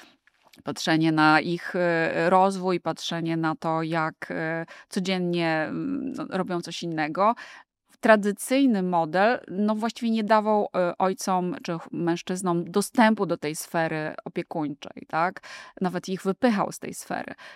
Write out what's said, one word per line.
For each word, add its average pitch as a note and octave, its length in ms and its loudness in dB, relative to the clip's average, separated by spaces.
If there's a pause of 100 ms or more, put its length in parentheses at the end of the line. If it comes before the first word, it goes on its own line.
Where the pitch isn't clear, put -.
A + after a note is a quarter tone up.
(640)
Patrzenie D#3+ 480 2
na D#3 280 6
ich, E3+ 360 -4
e, E3 540 2
rozwój, F#3 500 2
patrzenie E3 560 -4
na D#3+ 200 0
to, D#3+ 260 -2
jak, D#3+ 320 -2 (160)
e, E3 360 -4 (220)
codziennie, F3 800 0
mm, - 440 -6
no, - 180 -8
robią - 300 -4
coś - 220 -10
innego. E3+ 520 0 (680)
Tradycyjny A3 840 4
model, F3+ 680 2
no, G#3 260 0
właściwie A3+ 360 -2
nie A3 140 0
dawał, G#3+ 520 4
e, F3+ 220 0
ojcom F#3 640 0
czy F3+ 100 -6
ch-, E3 200 -8
mężczyznom E3+ 760 -2
dostępu G#3 560 2
do E3+ 100 -2
tej D3+ 200 -6
sfery D#3+ 580 -4 (100)
opiekuńczej, - 840 -8
tak? E3+ 320 -2 (400)
Nawet F3+ 280 -2
ich F#3+ 140 -4
wypychał F#3+ 500 0
z - 60 -14
tej - 160 -10
sfery. - 400 -10 (220)